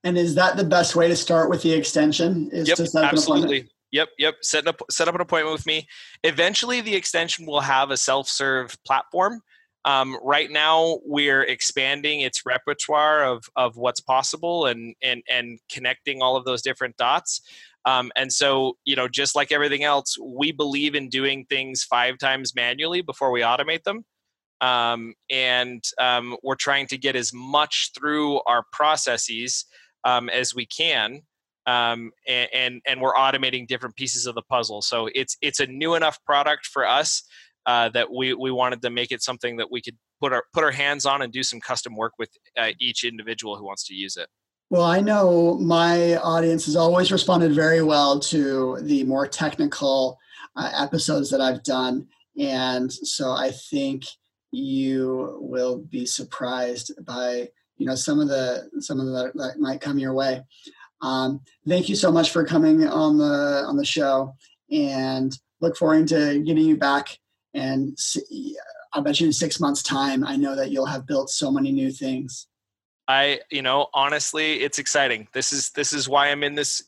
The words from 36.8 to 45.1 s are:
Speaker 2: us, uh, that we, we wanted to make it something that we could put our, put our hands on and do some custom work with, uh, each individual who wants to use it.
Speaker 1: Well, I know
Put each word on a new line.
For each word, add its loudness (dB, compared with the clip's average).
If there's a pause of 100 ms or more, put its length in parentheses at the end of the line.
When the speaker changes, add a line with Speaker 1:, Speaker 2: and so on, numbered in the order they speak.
Speaker 2:
us, 0 (440)
uh, 2
that -2
we, -2
we -4
wanted 0
to -4
make -4
it -6
something -6
that -6
we -6
could -16 (240)
put 0
our, 0 (100)
put 4
our 4
hands -2
on 2
and -4
do -4
some -6
custom -6
work -4
with, -8 (260)
uh, 0 (100)
each -4
individual -8
who -14
wants -10
to -16
use -10
it. -10 (420)
Speaker 1:
Well, 4
I 2
know 4